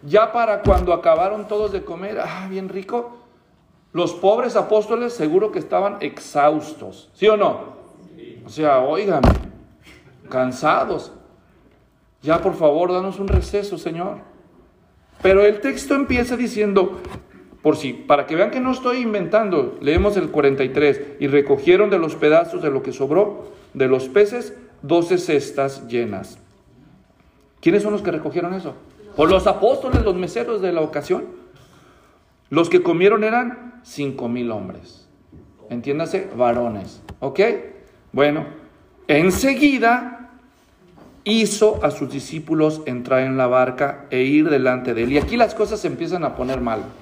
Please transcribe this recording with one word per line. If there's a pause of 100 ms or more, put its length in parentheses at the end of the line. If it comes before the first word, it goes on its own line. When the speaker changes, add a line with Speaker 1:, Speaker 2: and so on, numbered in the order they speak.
Speaker 1:
Ya
para
cuando
acabaron
todos
de
comer,
ah,
bien
rico, (720)
los
pobres
apóstoles
seguro
que
estaban
exhaustos,
¿sí
o
no? (420)
Speaker 2:
Sí.
Speaker 1:
O
sea,
óigame, (1040)
cansados. (1080)
Ya,
por
favor,
danos
un
receso,
Señor. (1040)
Pero
el
texto
empieza
diciendo, (640)
por
si,
para
que
vean
que
no
estoy
inventando,
leemos
el
cuarenta
y
tres, (200)
"Y
recogieron
de
los
pedazos
de
lo
que
sobró (280)
de
los
peces (280)
doce
cestas
llenas". (1200)
¿Quiénes
son
los
que
recogieron
eso? (400)
Por
los
apóstoles,
los
meseros
de
la
ocasión. (1300)
Los
que
comieron
eran
cinco
mil
hombres. (640)
Entiéndase,
varones. (200)
¿Ok? (720)
Bueno, (600)
enseguida (1120)
hizo
a
sus
discípulos
entrar
en
la
barca
e
ir
delante
de
él.
Y
aquí
las
cosas
se
empiezan
a
poner
mal. (200)